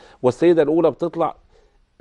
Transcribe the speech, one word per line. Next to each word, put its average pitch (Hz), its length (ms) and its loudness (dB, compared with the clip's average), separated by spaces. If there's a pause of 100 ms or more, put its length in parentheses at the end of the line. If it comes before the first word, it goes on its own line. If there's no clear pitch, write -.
(220)
والسيده 165 400 2
الاولى 156 280 0
بتطلع 165 440 -6 (680)